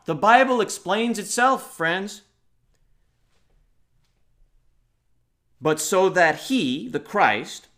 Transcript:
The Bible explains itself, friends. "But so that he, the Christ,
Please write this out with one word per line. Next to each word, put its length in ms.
The 80
Bible 480
explains 560
itself, 580
friends. 480
"But 180
so 300
that 320
he, 480
the 100
Christ, 800